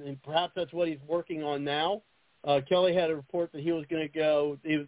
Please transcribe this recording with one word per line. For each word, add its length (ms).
and 180
perhaps 320
that's 180
what 160
he's 200
working 340
on 220
now. 380
Uh, 220
Kelly 260
had 160
a 60
report 360
that 100
he 100
was 180
gonna 180
go, 540
he 140
was 120